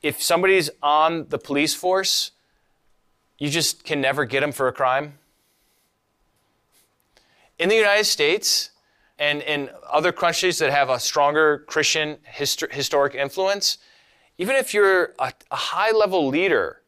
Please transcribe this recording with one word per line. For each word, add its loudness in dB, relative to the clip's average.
if -2
somebody's 2
on 2
the -4
police -2
force, -2
you -4
just -2
can -4
never 0
get -2
'em -2
for -2
a 0
crime? -2
In 0
the 4
United 4
States 0
and -2
in -4
other 2
countries -2
that 2
have 2
a 0
stronger 2
Christian -2
histo-, -6
historic 0
influence, -2
even -2
if 0
you're 2
a, -4
a -6
high-level 0
leader 0